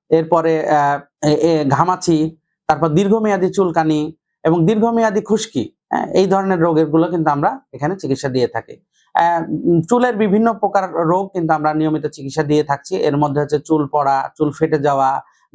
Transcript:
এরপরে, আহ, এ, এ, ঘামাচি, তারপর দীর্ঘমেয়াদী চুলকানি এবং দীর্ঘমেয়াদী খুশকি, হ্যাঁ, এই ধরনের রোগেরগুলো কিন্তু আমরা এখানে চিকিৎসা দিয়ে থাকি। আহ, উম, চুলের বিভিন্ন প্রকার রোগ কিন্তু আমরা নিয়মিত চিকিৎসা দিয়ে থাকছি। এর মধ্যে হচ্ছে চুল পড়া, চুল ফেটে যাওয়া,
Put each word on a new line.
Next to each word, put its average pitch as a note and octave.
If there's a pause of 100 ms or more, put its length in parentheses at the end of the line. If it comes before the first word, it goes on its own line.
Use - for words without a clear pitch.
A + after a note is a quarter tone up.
এরপরে, D#3+
আহ, D3
এ, D3+
এ, D#3
ঘামাচি, D#3+ (300)
তারপর D3+
দীর্ঘমেয়াদী G3
চুলকানি D#3+ (280)
এবং E3
দীর্ঘমেয়াদী A3
খুশকি, - (180)
হ্যাঁ, -
এই F#3+
ধরনের F#3+
রোগেরগুলো D#3+
কিন্তু E3
আমরা F3 (120)
এখানে D3
চিকিৎসা C3+
দিয়ে B2+
থাকি। - (380)
আহ, E3+
উম, E3
চুলের A#3+
বিভিন্ন G#3+
প্রকার G3
রোগ E3+
কিন্তু E3
আমরা D3+
নিয়মিত D#3
চিকিৎসা C#3+
দিয়ে D3+
থাকছি। C#3+
এর D3
মধ্যে D3
হচ্ছে D3
চুল D3+
পড়া, C#3
চুল D3
ফেটে D#3
যাওয়া, C#3 (320)